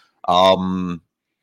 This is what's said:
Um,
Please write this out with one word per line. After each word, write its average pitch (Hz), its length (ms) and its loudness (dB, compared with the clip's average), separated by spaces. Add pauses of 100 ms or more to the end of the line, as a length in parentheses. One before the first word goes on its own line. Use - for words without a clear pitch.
(280)
Um, 92 720 0 (420)